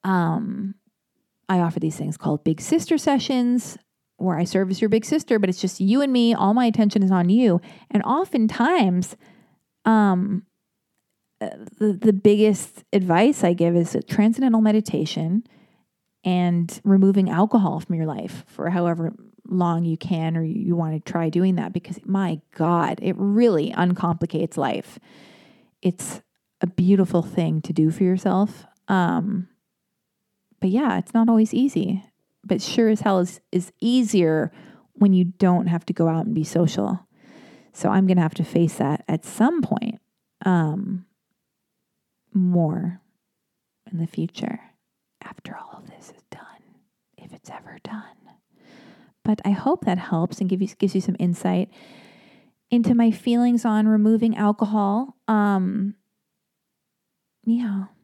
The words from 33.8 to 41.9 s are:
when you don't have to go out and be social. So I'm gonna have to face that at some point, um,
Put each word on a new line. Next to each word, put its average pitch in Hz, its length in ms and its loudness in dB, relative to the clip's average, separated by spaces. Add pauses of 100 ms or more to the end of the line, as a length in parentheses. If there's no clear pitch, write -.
when 202 200 4
you 185 120 4
don't 180 420 2
have 170 180 -2
to 175 80 -6
go 165 140 0
out 160 180 -2
and 151 80 -4
be 156 100 -2
social. - 640 -2 (640)
So - 180 -4
I'm 190 180 2
gonna 180 160 2
have 160 100 -2
to - 100 -4
face 170 340 0
that 143 300 -2
at - 180 -4
some 302 360 0
point, - 400 -4 (420)
um, 180 600 -2 (1300)